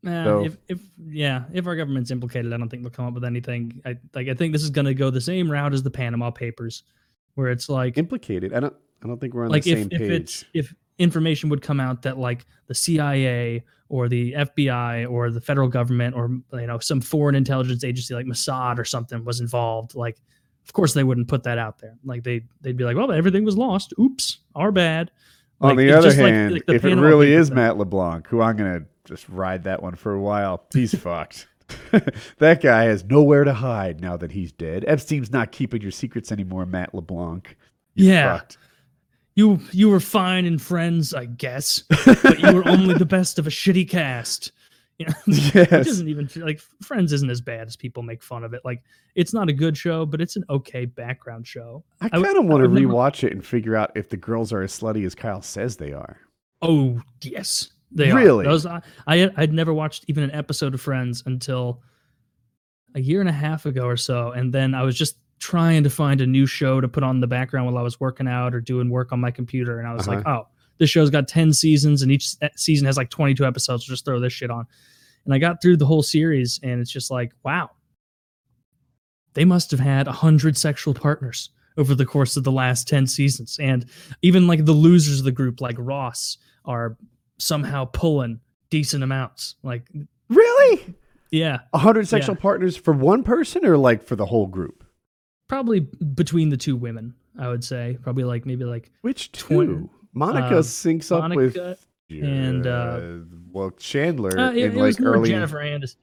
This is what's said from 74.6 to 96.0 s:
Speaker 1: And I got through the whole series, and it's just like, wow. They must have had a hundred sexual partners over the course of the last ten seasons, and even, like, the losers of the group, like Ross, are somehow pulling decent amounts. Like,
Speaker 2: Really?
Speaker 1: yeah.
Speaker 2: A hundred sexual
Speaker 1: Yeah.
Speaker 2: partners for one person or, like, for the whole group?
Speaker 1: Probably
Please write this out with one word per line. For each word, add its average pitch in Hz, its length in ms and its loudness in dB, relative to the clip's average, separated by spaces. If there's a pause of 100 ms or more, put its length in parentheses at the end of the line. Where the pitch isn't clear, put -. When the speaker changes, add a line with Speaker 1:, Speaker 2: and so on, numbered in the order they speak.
Speaker 1:
And 135 100 0
I 135 40 2
got 170 220 -2
through 175 180 6
the 147 80 4
whole 156 160 4
series, 147 600 0
and 123 180 -4
it's 120 100 -6
just - 200 -10
like, 123 220 -6 (100)
wow. 147 280 -6 (1600)
They 147 100 2
must 180 260 4
have 135 100 -2
had 139 280 2
a 131 40 -8
hundred 156 440 4
sexual 147 380 -2
partners 139 560 -4 (260)
over 139 180 2
the 127 120 0
course 135 300 0
of 135 80 -2
the 135 80 0
last 127 360 0
ten 135 180 2
seasons, 131 540 -2
and 131 260 0 (360)
even, 180 240 6
like, 160 180 4
the 156 80 6
losers 151 480 6
of 131 40 -4
the 131 80 0
group, 127 280 -4
like 123 180 -6
Ross, 127 600 -8 (260)
are 117 320 -6 (440)
somehow 139 460 -4
pulling 127 540 -2 (300)
decent 147 320 -2
amounts. 131 600 -6
Like, 120 260 -10 (400)
Speaker 2:
Really? 466 640 6 (360)
Speaker 1:
yeah. 156 300 -2 (120)
Speaker 2:
A 160 60 2
hundred 214 300 6
sexual 196 280 0
Speaker 1:
Yeah. - 60 -12
Speaker 2:
partners 185 340 0
for - 180 2
one 170 300 4
person 311 420 0
or, 175 100 6
like, 123 280 4
for 123 120 -6
the 98 100 -4
whole 104 200 0
group? 92 380 -10 (640)
Speaker 1:
Probably 233 320 0 (340)